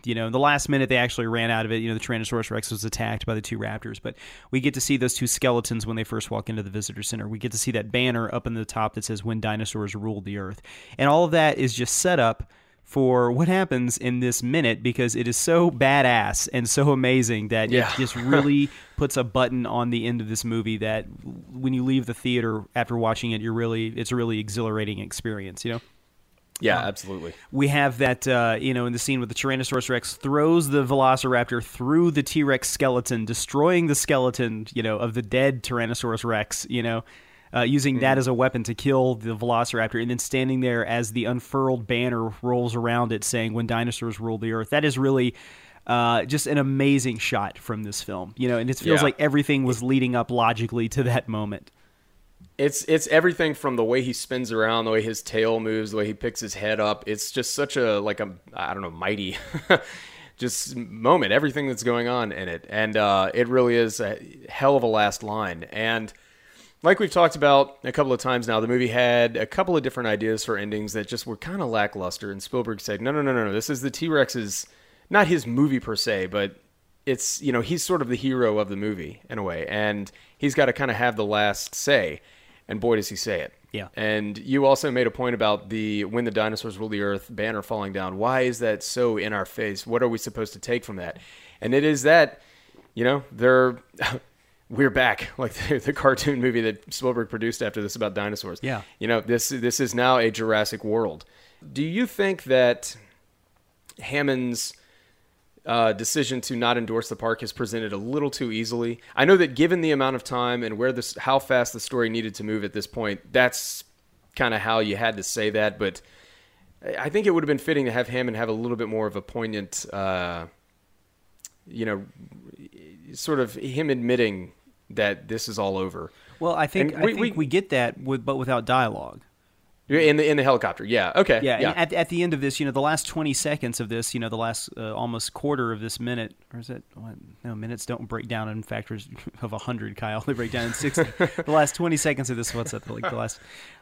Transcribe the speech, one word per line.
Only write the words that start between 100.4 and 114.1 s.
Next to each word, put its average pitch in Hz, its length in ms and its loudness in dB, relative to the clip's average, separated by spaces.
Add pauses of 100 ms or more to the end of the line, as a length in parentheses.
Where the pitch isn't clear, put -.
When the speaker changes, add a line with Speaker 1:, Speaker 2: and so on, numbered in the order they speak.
Speaker 2:
World. 107 400 -2 (480)
Do 135 100 -4
you 185 240 -2
think 196 380 -2
that 127 500 4 (1080)
Hammond's, 127 720 -2 (920)
uh, 113 260 2
decision 123 500 -2
to 127 140 -6
not 120 220 2
endorse 113 300 -2
the 113 80 -8
park 113 260 -2
is 110 100 -8
presented 110 400 -4
a 101 40 -4
little 131 340 -2
too 127 220 -4
easily? 117 480 -4 (140)
I 135 100 4
know 190 120 10
that 156 180 4
given 170 260 4
the 160 100 2
amount 135 260 2
of 123 80 -6
time 123 380 -2
and 110 160 -4
where 127 140 2
this, 123 260 -6
how 135 200 2
fast 123 340 2
the 113 80 -10
story 120 280 -2
needed 110 280 -4
to - 80 -10
move 107 200 -4
at 101 80 -8
this 104 140 -6
point, 104 460 -6
that's - 520 0 (500)